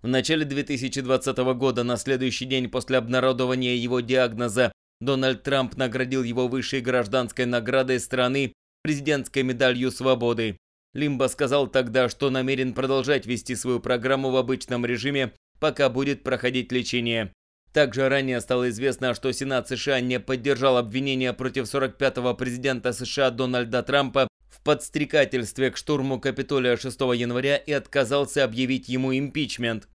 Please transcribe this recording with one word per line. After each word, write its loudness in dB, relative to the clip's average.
В -4
начале 2
две -4
тысячи -4
двадцатого 0
года, 0
на 0
следующий -2
день -2
после 0
обнародования 0
его 0
диагноза, 2
Дональд 0
Трамп 0
наградил -2
его 0
высшей -2
гражданской 0
наградой 0
страны, -2
президентской 0
медалью 2
свободы. 0
Лимбо 0
сказал 0
тогда, 2
что -2
намерен -2
продолжать 0
вести -4
свою -2
программу 0
в 2
обычном 0
режиме, -2
пока 2
будет -2
проходить -2
лечение. -2
Также 2
ранее 0
стало 0
известно, -2
что -4
Сенат -2
С -6
Ш -2
А 2
не 0
поддержал 2
обвинения 0
против -4
сорок -2
пятого 0
президента -2
С -6
Ш 2
А 2
Дональда -2
Трампа 2
в -20
подстрекательстве 0
к -12
штурму -2
Капитолия 0
шестого -2
января 0
и -4
отказался 0
объявить 0
ему 0
импичмент. -4